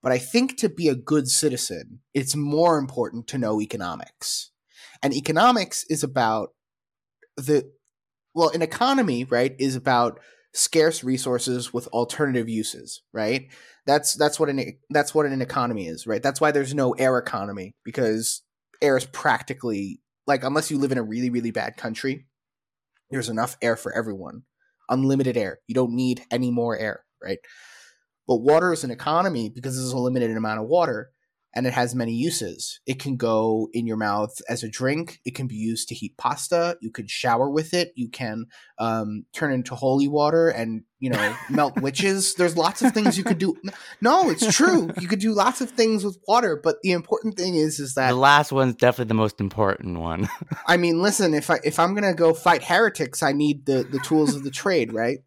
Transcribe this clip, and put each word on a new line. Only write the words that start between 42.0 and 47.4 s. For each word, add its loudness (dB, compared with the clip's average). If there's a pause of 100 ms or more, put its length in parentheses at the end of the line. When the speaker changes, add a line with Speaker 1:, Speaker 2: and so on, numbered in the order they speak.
Speaker 1:
There's 2
lots 0
of 6
things 2
you -4
could 0
do. 0 (120)
N-, -12 (280)
no, 6
it's 2
true. 4 (100)
You -6
could 0
do 0
lots 2
of -4
things 2
with -4 (100)
water, 4
but 2
the 2
important -2
thing -2